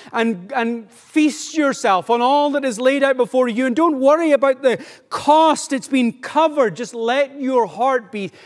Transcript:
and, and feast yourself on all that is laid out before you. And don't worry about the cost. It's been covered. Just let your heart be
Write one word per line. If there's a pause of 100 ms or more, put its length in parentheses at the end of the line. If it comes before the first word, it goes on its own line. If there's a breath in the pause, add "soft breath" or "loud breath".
(120)
and,
and
feast
yourself
on
all
that
is
laid
out
before
you.
And
don't
worry
about
the (240 loud breath)
cost.
It's
been
covered.
Just
let
your
heart
be (140 loud breath)